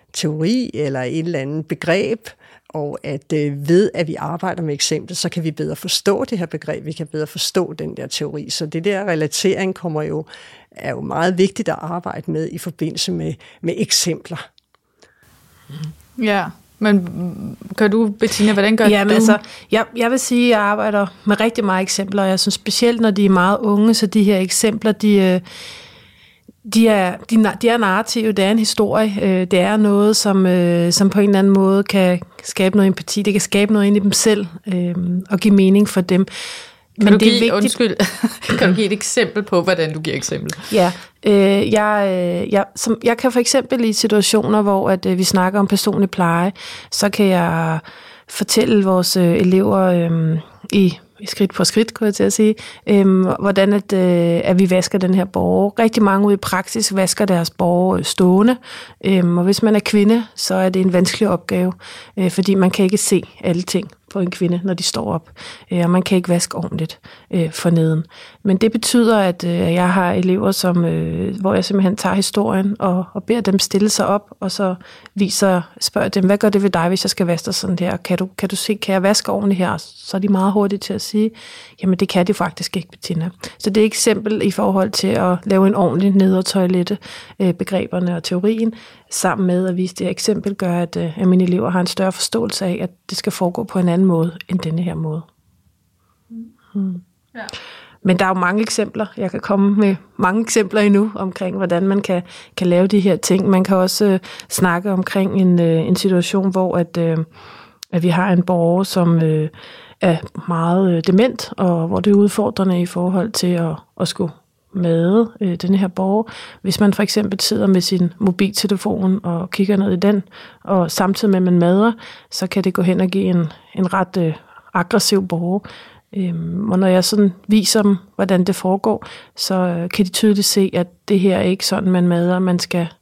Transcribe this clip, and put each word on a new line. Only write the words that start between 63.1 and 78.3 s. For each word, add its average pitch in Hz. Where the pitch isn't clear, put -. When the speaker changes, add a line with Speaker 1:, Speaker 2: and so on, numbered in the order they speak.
Speaker 3:
alle 175
ting -
på 202
en 180
kvinde, 175
når 190
de 180
står -
op, -
øh, 180
og 170
man 180
kan 190
ikke 180
vaske 175
ordentligt, 160
øh, 165
forneden. 160
Men 190
det 220
betyder, 226
at, 180
øh, 175
jeg 180
har 180
elever, 185
som, 175
øh, 165
hvor 190
jeg 190
simpelthen 196
tager 185
historien 202
og, 180
og 190
beder 233
dem 190
stille 202
sig -
op, 202
og 190
så 185
viser, 190
spørger -
dem, 190
"Hvad 196
gør 214
det 202
ved 196
dig, 170
hvis 185
jeg 202
skal -
vaske 170
dig 196
sådan 185
her? 175
Kan 180
du, 185